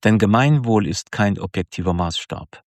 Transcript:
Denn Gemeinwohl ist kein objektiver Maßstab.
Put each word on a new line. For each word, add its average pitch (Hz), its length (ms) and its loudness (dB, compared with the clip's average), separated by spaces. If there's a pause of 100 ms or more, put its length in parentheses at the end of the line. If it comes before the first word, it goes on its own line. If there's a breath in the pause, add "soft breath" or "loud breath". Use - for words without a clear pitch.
Denn 107 160 4
Gemeinwohl 117 640 2
ist - 260 -8
kein 101 280 -2
objektiver 92 540 -6
Maßstab. - 720 -8